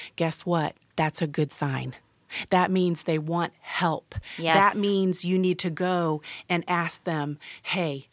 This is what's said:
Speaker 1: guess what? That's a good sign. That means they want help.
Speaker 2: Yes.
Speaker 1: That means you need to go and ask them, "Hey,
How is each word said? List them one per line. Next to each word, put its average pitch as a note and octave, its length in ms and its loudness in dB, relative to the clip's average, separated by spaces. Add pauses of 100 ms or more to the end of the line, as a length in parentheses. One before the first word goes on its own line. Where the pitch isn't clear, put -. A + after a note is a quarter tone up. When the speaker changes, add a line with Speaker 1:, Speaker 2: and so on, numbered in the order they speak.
(160)
Speaker 1:
guess E3 280 0
what? E3+ 300 0 (220)
That's D#3 260 0
a E3 40 2
good D3 260 -2
sign. C3 420 -4 (560)
That F3+ 200 4
means F3+ 340 2
they D#3+ 140 0
want E3 420 -2
help. - 560 -2 (200)
Speaker 2:
Yes. E3 200 2
Speaker 1:
That G3+ 240 6
means F#3+ 440 2
you F#3 140 2
need F3+ 220 2
to F3+ 100 -2
go E3+ 500 0 (280)
and F3 180 0
ask E3+ 380 -2
them, D3 340 -4 (240)
"Hey, D3+ 500 -4